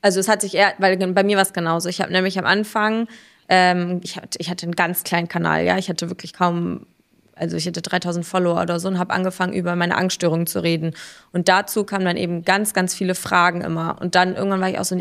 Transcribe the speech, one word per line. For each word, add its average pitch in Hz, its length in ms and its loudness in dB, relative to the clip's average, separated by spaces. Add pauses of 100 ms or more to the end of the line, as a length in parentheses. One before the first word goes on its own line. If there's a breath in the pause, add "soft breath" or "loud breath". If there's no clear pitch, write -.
also 190 180 4
es 185 80 -2
hat 208 140 2
sich 202 140 -4
eher, 196 220 4
weil 190 200 4
bei 185 260 2
mir 202 140 4
war's 190 160 2
genauso. 170 360 0
Ich 185 120 -8
hab - 100 -2
nämlich 185 260 0
am 185 80 -2
Anfang, 214 600 0 (420 loud breath)
ähm, 180 540 2
ich - 140 -10
hatte, - 220 -12
ich - 100 -8
hatte 175 160 -8
einen 170 100 -4
ganz 175 280 0
kleinen 170 240 -2
Kanal, 165 380 0
ja, 180 120 2
ich 190 120 -4
hatte 170 200 -6
wirklich - 240 -14
kaum, 175 520 -2 (520)
also 165 200 -4
ich 160 100 -4
hatte 170 140 -6
dreitausend 175 440 -4
Follower 175 360 0
oder 170 180 -2
so 175 80 -4
und 190 100 -2
hab 180 140 -2
angefangen, 185 400 -2
über 175 240 -2
meine 175 220 0
Angststörungen 170 500 0
zu 185 160 -4
reden. 165 300 0 (400 loud breath)
Und 175 160 2
dazu 202 340 4
kamen 196 220 -2
dann 175 100 2
eben 170 300 -4
ganz, 202 280 2
ganz 185 220 0
viele 185 180 -2
Fragen 175 460 2
immer. 165 400 -4
Und 180 160 -2
dann 185 200 4
irgendwann 196 260 0
war 185 80 0
ich - 100 -4
auch 185 60 -4
so, 185 160 -4